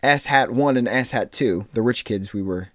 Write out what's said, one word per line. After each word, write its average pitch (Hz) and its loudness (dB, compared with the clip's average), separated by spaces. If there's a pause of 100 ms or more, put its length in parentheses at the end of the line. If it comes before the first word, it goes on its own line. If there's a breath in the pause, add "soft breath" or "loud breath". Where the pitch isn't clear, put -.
ass 143 2
hat 135 2
one 135 2
and 120 0
ass 123 -2
hat 113 -2
two, 104 0
the 113 0
rich 120 0
kids 98 -4
we 101 -4
were 92 -4